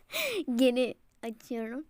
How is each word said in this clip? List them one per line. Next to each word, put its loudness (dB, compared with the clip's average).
<laughs> -2
Geri 4
açıyorum. -8